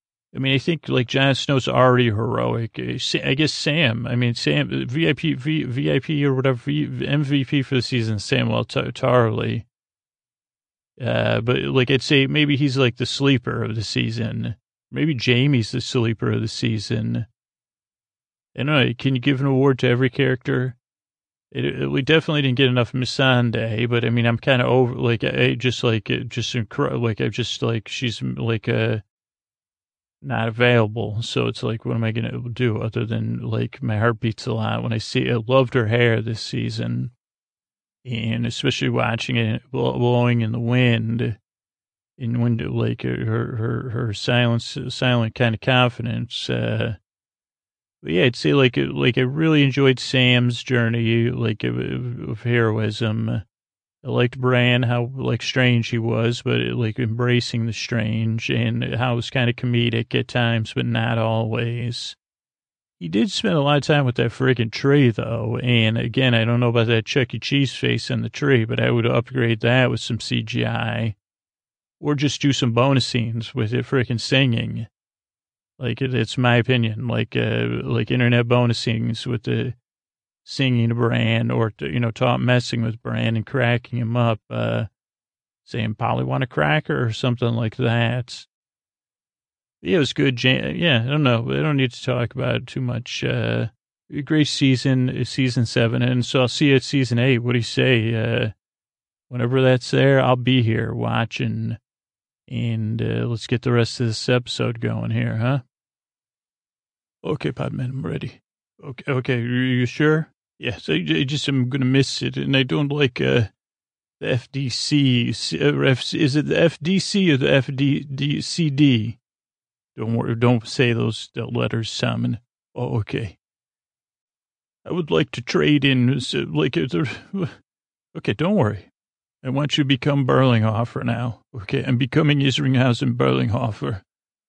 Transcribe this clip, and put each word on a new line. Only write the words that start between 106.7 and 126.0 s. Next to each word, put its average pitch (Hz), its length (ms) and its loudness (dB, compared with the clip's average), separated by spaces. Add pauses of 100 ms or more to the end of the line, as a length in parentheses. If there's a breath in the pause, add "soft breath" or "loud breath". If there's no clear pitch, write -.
Okay, - 300 -4
Podman, 127 380 -6
I'm 131 160 -6
ready. - 340 -8 (420)
Okay, - 300 -10
okay, 127 300 0
you, 117 80 -4
you 123 360 2
sure? 151 460 2 (280)
Yes, - 300 -6
I, 156 40 0
I 160 300 0
just 139 240 -2
am 131 220 0
gonna 131 160 -2
miss 131 380 2
it, 131 120 -4
and 139 220 0
I 135 60 4
don't 143 280 0
like, 143 300 0
uh, 131 280 2 (680)
the - 80 -8
F - 240 -2
D 135 180 -6
C, 123 640 2
C-, 143 300 -6
uh, 143 200 2
F-, 135 340 2
is 139 200 2
it 151 120 0
the 156 120 2
F 165 200 2
D 185 180 0
C 185 340 2
or 139 60 4
the 139 160 2
F 135 180 4
D 139 280 0
D 143 420 -4
C 160 300 -2
D? 127 480 2 (760)
Don't 113 200 -4
worry, 117 200 -2
don't 120 320 2
say 120 260 2
those, 113 420 -4
the 117 100 -6
letters, 120 460 -4
Simon. 120 480 -2 (340)
Oh, 123 260 -4
okay. 101 380 -6 (1500)
I - 80 -8
would 165 180 -4
like 160 200 2
to 123 100 -8
trade 147 440 2
in, 127 300 4